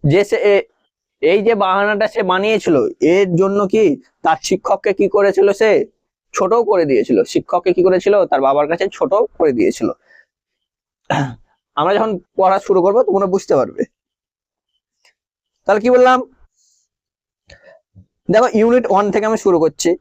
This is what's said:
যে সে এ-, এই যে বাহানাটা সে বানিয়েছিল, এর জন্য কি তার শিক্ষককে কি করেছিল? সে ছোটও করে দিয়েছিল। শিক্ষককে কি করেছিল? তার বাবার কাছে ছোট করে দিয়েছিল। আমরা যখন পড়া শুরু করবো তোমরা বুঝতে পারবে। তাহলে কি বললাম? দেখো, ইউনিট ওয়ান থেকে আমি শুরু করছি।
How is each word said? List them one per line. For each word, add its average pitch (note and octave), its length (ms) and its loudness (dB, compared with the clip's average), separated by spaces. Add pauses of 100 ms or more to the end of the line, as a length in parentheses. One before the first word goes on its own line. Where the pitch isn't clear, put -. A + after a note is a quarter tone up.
যে D#3 200 2
সে G3+ 120 -4
এ-, G3 280 2 (580)
এই F#3 200 2
যে A3+ 140 0
বাহানাটা G3+ 520 0
সে A3+ 160 -4
বানিয়েছিল, F#3 640 0 (120)
এর F3+ 360 2
জন্য G3 320 0
কি F#3+ 340 0 (220)
তার D#3+ 200 0
শিক্ষককে - 500 -2
কি G3+ 160 -2
করেছিল? G#3+ 440 2
সে A3 320 2 (480)
ছোটও G#3+ 300 0
করে F#3 220 0
দিয়েছিল। B2 380 0
শিক্ষককে - 500 -2
কি F3+ 100 0
করেছিল? F#3 420 2
তার C3+ 160 -2
বাবার C#3 260 0
কাছে F3 260 -4
ছোট D3+ 200 -4
করে G3 380 0
দিয়েছিল। G#2+ 400 -2 (1800)
আমরা E3+ 200 -2
যখন G#3+ 240 -4 (180)
পড়া F#3+ 220 2
শুরু F#3 220 0
করবো G3+ 220 2
তোমরা G3+ 220 0
বুঝতে F#3+ 300 -2
পারবে। - 280 -2 (1800)
তাহলে G3+ 160 0
কি A#3+ 80 0
বললাম? B3+ 320 4 (2000)
দেখো, A3+ 220 2
ইউনিট A#3 360 2
ওয়ান G3+ 220 0
থেকে G3+ 140 -4
আমি A3 120 -2
শুরু F3+ 220 0
করছি। E3 420 -2